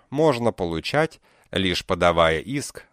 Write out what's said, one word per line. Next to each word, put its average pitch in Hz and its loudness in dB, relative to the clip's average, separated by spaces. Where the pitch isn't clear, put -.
можно 131 2
получать, 90 -4
лишь 92 -2
подавая 85 2
иск - -10